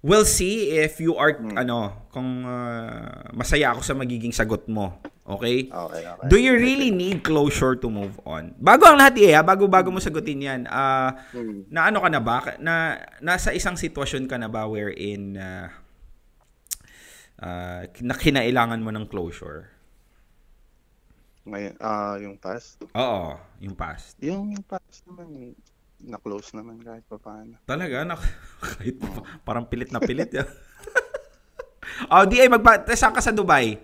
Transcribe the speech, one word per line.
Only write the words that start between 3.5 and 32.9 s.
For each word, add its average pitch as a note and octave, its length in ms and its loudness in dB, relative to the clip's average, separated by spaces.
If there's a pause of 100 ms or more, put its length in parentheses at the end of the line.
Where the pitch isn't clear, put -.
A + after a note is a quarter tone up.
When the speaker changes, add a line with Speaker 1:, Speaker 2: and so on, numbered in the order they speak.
Speaker 1:
ako A#2 80 -4
sa C3+ 160 -4
magiging A#2+ 320 -6
sagot A2+ 400 -2
mo. G2+ 320 -6 (240)
Okay? A#2+ 480 -4
Speaker 2:
Okay, E2 320 -10
okay. F2 240 -12
Speaker 1:
Do E3+ 80 8
you B3+ 160 4
really B3+ 400 2
need F3+ 320 -2
closure C#3+ 480 2
to B2 160 -4
move G#2 400 -8
on? D#2+ 280 -10
Bago A3 280 6
ang D4+ 160 12
lahat, C4+ 160 8
eh, G3+ 160 8
ha? D3+ 80 8
Bago, F#3+ 240 4
bago F#3 240 4
mo F#3 80 -6
sagutin D3+ 480 -6
yan, C3 200 -6
uh, C3 520 -2 (160)
Speaker 2:
Hmm. A2 360 -10
Speaker 1:
na E3 200 0
ano G#3 160 0
ka F3+ 80 6
na C#3+ 80 0
ba? A#2 400 -2
Na, E3 400 -4 (200)
nasa F3 360 -2
isang F3+ 240 -4
sitwasyon C3+ 480 -6
ka C3 80 -6
na A2+ 160 -8
ba A2 160 -6
wherein, G2+ 720 -8
uh, F#2 320 -14 (1700)
uh, F2+ 480 -12 (120)
na B2 160 -4
kinailangan A#2+ 640 0
mo A2 120 -8
ng G#2+ 160 -10
closure? E2+ 640 -12 (1800)
Speaker 2:
Ngayon, G2+ 320 -10
ah, G#2 400 -6
yung G2+ 160 -16
past? G2+ 400 -14 (160)
Speaker 1:
Oo, F#2+ 480 -4 (240)
yung G2 80 -12
past. - 480 -14
Speaker 2:
Yung G3 400 -8
past - 480 -16
naman, D#3+ 480 -20 (440)
na-close G#2 560 -16
naman A2+ 240 -20
kahit A2+ 240 -20
pa A2 120 -20
paano. G#2+ 480 -20
Speaker 1:
Talaga? D3 400 -8
Na, E3+ 120 -10 (280)
<laughs> - 200 -20 (120)
kahit A2+ 200 -8
pa, - 240 -12 (240)
parang A#2 240 -6
pilit B2 240 -10
na A#2 80 -6
pilit, - 320 -4
eh. C3 120 -4
<laughs> - 40 -12 (1600)
Oh, F#3 160 8
D F#3+ 160 4
A, B3+ 80 10
magpa-, A#3 480 6